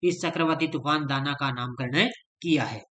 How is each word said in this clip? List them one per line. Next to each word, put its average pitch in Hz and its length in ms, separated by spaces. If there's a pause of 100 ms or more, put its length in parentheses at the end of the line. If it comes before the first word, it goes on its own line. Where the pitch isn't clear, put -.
इस 175 200
चक्रवाती 160 460
तूफान 151 380
दाना 139 340
का 139 100
नामकरण 123 580 (340)
किया 151 220
है। 107 180 (100)